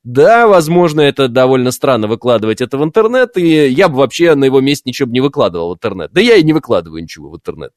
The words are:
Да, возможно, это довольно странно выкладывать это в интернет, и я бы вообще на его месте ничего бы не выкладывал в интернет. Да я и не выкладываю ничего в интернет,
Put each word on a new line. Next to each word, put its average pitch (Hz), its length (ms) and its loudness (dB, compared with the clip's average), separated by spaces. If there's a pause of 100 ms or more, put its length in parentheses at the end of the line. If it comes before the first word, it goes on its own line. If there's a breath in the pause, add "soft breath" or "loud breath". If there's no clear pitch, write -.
Да, 175 420 4
возможно, 170 540 2
это 139 280 0
довольно 127 420 0
странно 123 380 -2
выкладывать 110 520 -2
это 127 160 -4
в 143 80 -2
интернет, 226 540 0
и 156 300 2
я 160 200 2
бы 139 80 -4
вообще 151 380 2
на 139 100 0
его 135 160 2
месте 139 240 -2
ничего 131 220 -6
бы 117 80 -8
не 127 60 0
выкладывал 98 500 -2
в 90 60 -10
интернет. 92 360 -10
Да 156 80 0
я 233 160 4
и 175 60 4
не 156 100 2
выкладываю 87 500 -4
ничего 76 280 -18
в 82 60 -18
интернет, 76 400 -16